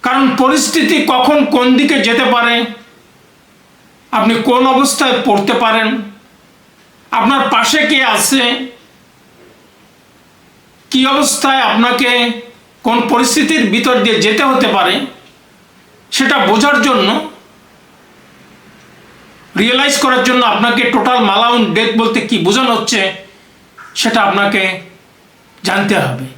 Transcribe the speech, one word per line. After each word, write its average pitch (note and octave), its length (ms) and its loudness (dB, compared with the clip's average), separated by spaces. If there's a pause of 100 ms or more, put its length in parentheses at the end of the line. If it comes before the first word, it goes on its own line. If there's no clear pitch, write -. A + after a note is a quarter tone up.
কারণ C4+ 360 0
পরিস্থিতি D4 680 0
কখন C4+ 380 2
কোন B3+ 320 2
দিকে D4 220 2
যেতে A#3 260 0
পারে, A#3 400 0 (1500)
আপনি A3 220 2
কোন B3 340 2
অবস্থায় C4 460 2 (120)
পড়তে G3+ 280 2
পারেন, A3+ 480 0 (1080)
আপনার C4 380 0
পাশে A#3+ 380 0
কে C4+ 160 0
আছে, A#3+ 680 -2 (2250)
কী C4 160 0
অবস্থায় C4+ 560 0
আপনাকে A#3+ 720 0 (520)
কোন A#3 260 0
পরিস্থিতির C4 600 0
ভিতর A#3+ 260 0
দিয়ে A3 260 0
যেতে G#3+ 220 0
হতে C4 240 0
পারে, G3 320 0 (1120)
সেটা C4+ 260 -2
বোঝার C4 440 2
জন্য, B3 500 0 (2250)
রিয়েলাইজ C4 380 0
করার B3+ 260 0
জন্য B3+ 220 2
আপনাকে A#3 380 0
টোটাল B3 360 0
মালাউন A3 540 0
ডেথ A3 240 0
বলতে A3+ 240 0
কী - 160 -4
বোঝানো A3 380 0
হচ্ছে G3 380 -2 (840)
সেটা A3 260 0
আপনাকে G3 680 -2 (720)
জানতে G3 360 0
হবে। C3 260 -4 (120)